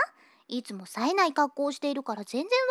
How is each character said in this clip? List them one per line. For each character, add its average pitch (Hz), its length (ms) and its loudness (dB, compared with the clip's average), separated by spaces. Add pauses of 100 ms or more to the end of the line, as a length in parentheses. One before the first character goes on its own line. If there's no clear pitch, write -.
(480)
い 247 140 -6
つ 226 120 -14
も 190 120 -14
冴 233 240 -2
え 359 40 0
な 381 120 4
い 302 60 0
格 294 220 2
好 277 120 -2
を 285 60 -2
し - 80 -14
て 294 100 -2
い 277 40 -2
る 269 80 -6
か 233 120 -6
ら 208 100 -8
全 240 180 -4
然 392 80 -10 (200)